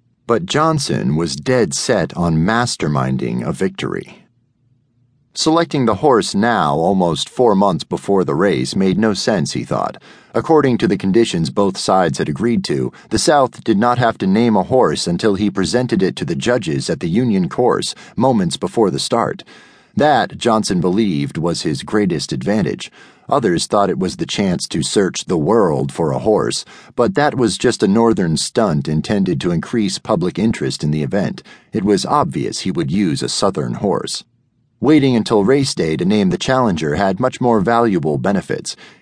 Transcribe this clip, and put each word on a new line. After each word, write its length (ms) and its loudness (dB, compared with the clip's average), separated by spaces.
But 200 0
Johnson 680 0
was 200 -2
dead 380 0
set 420 -2
on 220 0
masterminding 1080 -2
a 60 -4
victory. 680 -6
Selecting 520 0
the 80 2
horse 400 2
now, 400 2
almost 520 0
four 280 2
months 300 2
before 380 0
the 120 -2
race, 420 0
made 220 2
no 160 2
sense, 380 -2
he 120 -6
thought. 320 -4
According 440 4
to 80 2
the 120 2
conditions 500 2
both 300 -2
sides 400 2
had 100 -2
agreed 360 -2
to, 280 -4
the 100 -2
South 460 2
did 140 2
not 180 2
have 220 0
to 80 -2
name 300 4
a 60 2
horse 440 0
until 280 0
he 160 0
presented 520 0
it 140 0
to 100 -6
the 80 -4
judges 560 -2
at 100 -4
the 80 -4
Union 400 0
course, 460 0
moments 440 0
before 320 0
the 80 -4
start. 440 -2
That, 400 2
Johnson 460 0
believed, 560 0
was 240 -2
his 200 -4
greatest 500 0
advantage. 600 -2
Others 400 0
thought 220 2
it 100 -2
was 200 -4
the 80 -4
chance 420 -2
to 140 -4
search 420 -2
the 140 -2
world 540 0
for 200 -2
a 60 -2
horse, 480 0
but 200 0
that 220 2
was 200 0
just 260 0
a 60 4
northern 480 2
stunt 500 0
intended 540 0
to 100 -2
increase 480 -2
public 400 -2
interest 460 -2
in 60 0
the 120 -2
event. 400 -4
It 120 -2
was 200 2
obvious 560 -2
he 100 -4
would 200 -4
use 320 0
a 80 -4
southern 440 -2
horse. 500 -4
Waiting 340 4
until 300 2
race 320 2
day 200 0
to 80 -2
name 260 2
the 60 0
challenger 600 0
had 240 0
much 200 -2
more 200 4
valuable 580 2
benefits. 560 -4